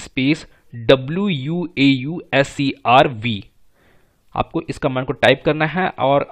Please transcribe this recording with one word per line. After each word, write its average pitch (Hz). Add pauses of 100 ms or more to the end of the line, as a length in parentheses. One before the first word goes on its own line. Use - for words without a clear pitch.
space 139 (280)
डब्ल्यू 131
यू 165 (100)
ए 135
यू 139 (120)
एस 139
ई 139 (160)
आर 131
वी। 110 (920)
आपको -
इस -
कमांड 127
को 139
टाइप 127
करना 156
है 180
और 139